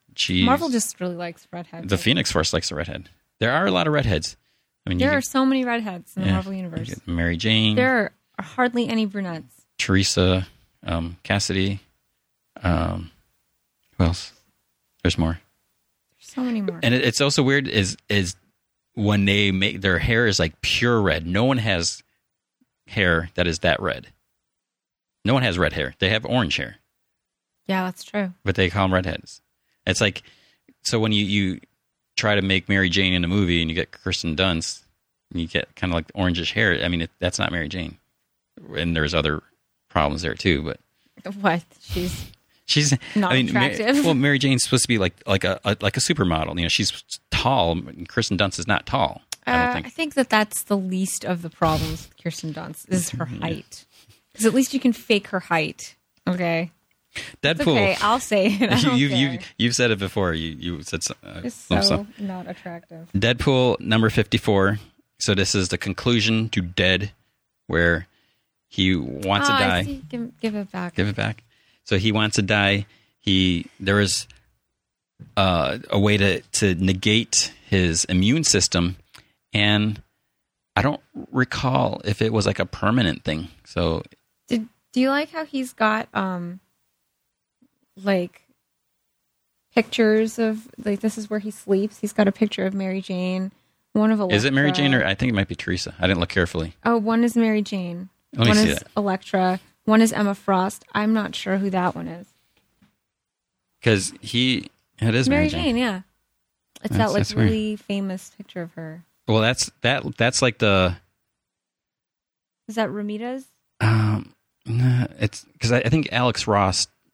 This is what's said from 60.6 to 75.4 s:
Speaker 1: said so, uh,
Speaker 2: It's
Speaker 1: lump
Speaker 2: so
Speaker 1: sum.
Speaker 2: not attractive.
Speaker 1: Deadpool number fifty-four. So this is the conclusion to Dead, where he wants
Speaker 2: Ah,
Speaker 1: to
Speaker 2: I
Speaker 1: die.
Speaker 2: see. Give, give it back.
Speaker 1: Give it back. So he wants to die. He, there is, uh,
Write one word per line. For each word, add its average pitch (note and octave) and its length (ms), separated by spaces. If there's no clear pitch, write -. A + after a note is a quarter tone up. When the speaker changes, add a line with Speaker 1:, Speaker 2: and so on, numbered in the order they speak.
Speaker 1:
said E2+ 200
so, - 200
uh, F2+ 220
Speaker 2:
It's - 260
Speaker 1:
lump G2 140
Speaker 2:
so - 40
Speaker 1:
sum. G3+ 300
Speaker 2:
not F#3 300
attractive. E3+ 640
Speaker 1:
Deadpool B2+ 640
number A2 280
fifty-four. G#2 680
So G#2 140
this F#2+ 200
is F#2+ 140
the F#2 100
conclusion A2 720
to G2 120
Dead, F#2 500
where E2+ 400
he F#2 280
wants D#2+ 540
Speaker 2:
Ah, - 80
Speaker 1:
to - 60
Speaker 2:
I F#2+ 40
Speaker 1:
die. F2+ 160
Speaker 2:
see. C#4 240
Give, A#3+ 320
give A3 140
it G3+ 180
back. F3+ 220
Speaker 1:
Give C3+ 140
it G2 60
back. G#2+ 280
So G2+ 140
he G#2+ 120
wants G#2+ 260
to A2 60
die. G2+ 440
He, F#2 460
there G2 220
is, G2 260
uh, F2 420